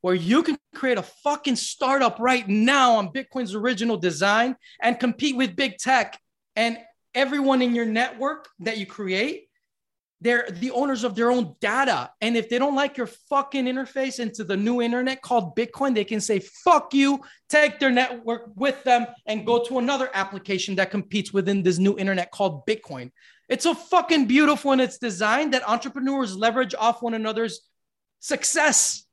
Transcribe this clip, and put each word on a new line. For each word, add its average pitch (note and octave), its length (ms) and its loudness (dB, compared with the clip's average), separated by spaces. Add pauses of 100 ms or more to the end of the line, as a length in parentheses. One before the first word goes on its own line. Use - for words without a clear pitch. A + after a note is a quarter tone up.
where F#3 140 2
you F#3+ 280 2
can D#4 140 -2 (180)
create B3+ 220 -2
a F3+ 60 -4
fucking D4 520 -4
startup C4+ 640 0
right B3 280 2
now A#3+ 480 6
on G3 180 0
Bitcoin's C4 420 -6
original A3 420 -2
design G3 580 2 (260)
and A#3 180 0
compete B3 380 -2
with A#3+ 180 -2
big B3+ 220 -2
tech B3 420 0 (360)
and A#3 220 0 (360)
everyone C4+ 480 2
in B3 140 2
your A#3 100 0
network B3 640 -4 (100)
that G#3 180 -4
you G3 80 -6
create. G3+ 640 -4 (760)
They're A#3 280 0
the F#3 200 -6
owners B3+ 320 -2
of A3+ 120 -4
their A#3 160 2
own A#3+ 300 -2
data. A3 500 0 (100)
And A#3 160 0
if A3 100 -2
they A#3+ 120 -2
don't C#4 160 0
like C#4 200 0
your A#3+ 120 -4 (220)
fucking C#4 360 -2
interface B3+ 540 -4
into A3 240 -6
the F#3+ 120 -4
new A3+ 240 0
internet B3+ 440 -2
called G#3 320 -2
Bitcoin, A#3+ 400 -2
they G#3 80 0
can G#3+ 180 -4
say, G#3 180 0
"Fuck D4 540 2
you," C#4 280 2 (280)
take D4 300 4
their C#4 100 4
network A#3+ 680 -2
with C4 280 -2
them A#3+ 240 4 (180)
and G#3+ 220 -4
go A#3+ 160 2
to B3 160 -2
another B3+ 340 0
application F#3+ 640 -4
that F#3 160 0
competes G#3 420 -4
within G3 300 0
this F3 160 2
new G3 180 2
internet F#3+ 320 -2
called E3 380 -4
Bitcoin. C3+ 440 -8 (380)
It's B3+ 140 -4
so E4 100 2
fucking E4 540 2
beautiful C#4+ 460 4
in C4 60 4
its B3+ 200 -2
design A3+ 520 0
that B3+ 160 -2
entrepreneurs B3+ 680 -2
leverage A3 400 0
off A#3 240 0
one A#3 140 -4
another's A3 460 -4 (580)
success. - 920 0